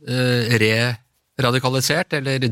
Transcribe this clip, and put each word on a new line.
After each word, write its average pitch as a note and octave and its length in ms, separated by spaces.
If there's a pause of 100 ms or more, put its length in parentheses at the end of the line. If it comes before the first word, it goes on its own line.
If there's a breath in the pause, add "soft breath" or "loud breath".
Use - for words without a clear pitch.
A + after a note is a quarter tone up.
eh, B2 600
re-radikalisert, B2+ 1600
eller C3 340